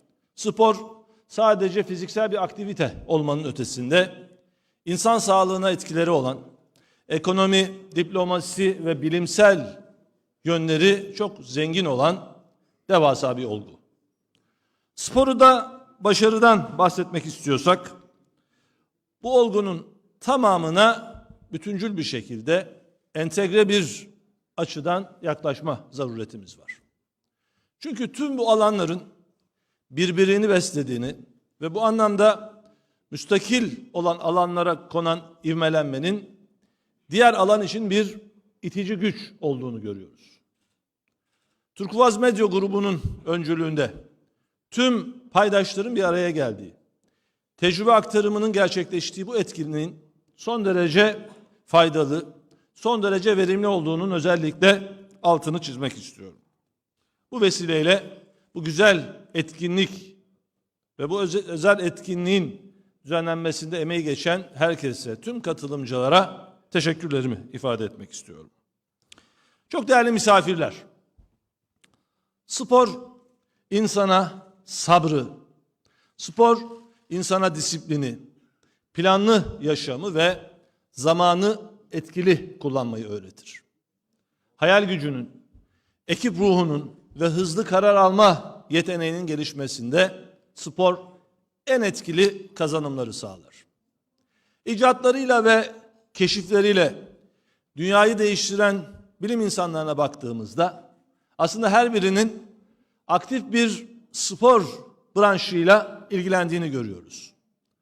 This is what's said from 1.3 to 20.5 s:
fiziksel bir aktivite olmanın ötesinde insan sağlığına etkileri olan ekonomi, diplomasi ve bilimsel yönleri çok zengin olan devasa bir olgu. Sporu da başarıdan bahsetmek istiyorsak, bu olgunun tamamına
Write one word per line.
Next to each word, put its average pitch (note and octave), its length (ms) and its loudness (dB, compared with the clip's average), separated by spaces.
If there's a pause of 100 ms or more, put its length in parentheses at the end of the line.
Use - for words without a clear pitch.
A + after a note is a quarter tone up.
fiziksel F#3+ 500 -6
bir G3+ 100 -2
aktivite F3+ 640 -6
olmanın D3+ 380 -2
ötesinde C3 840 -2 (560)
insan A3 340 0
sağlığına F#3+ 520 2
etkileri E3+ 400 -2
olan C3+ 280 0 (680)
ekonomi, F#3+ 640 0 (240)
diplomasi F3+ 920 -2
ve D#3+ 180 -4
bilimsel F3 800 2 (600)
yönleri E3+ 720 0
çok G3+ 280 -6
zengin D#3 400 -2
olan D3+ 520 0 (520)
devasa C#3 480 2
bir B2+ 80 -8
olgu. G#2 360 -10 (1120)
Sporu C4 460 0
da B3+ 400 6 (200)
başarıdan G#3+ 800 4
bahsetmek F3 480 0
istiyorsak, D#3 680 0 (1300)
bu B3 160 2
olgunun G3+ 480 0 (340)
tamamına G#3+ 920 2 (380)